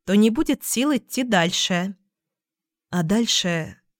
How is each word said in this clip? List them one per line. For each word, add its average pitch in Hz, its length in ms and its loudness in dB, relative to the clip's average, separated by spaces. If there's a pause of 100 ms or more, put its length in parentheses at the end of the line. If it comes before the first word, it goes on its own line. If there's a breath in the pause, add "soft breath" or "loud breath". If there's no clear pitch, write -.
то 185 100 0
не 214 160 6
будет 277 320 -2
сил 277 320 0
идти - 300 -4
дальше. 185 720 0 (960)
А 175 120 0
дальше — 170 760 -2 (240)